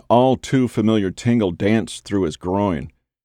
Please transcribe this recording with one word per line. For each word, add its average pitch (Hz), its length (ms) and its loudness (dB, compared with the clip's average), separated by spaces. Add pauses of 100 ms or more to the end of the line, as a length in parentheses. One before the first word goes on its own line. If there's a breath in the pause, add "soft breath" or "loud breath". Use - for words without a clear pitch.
all-too-familiar 117 1000 2
tingle 113 400 0
danced 98 540 -2
through 101 180 0
his 80 140 -2
groin, 90 560 -2 (320)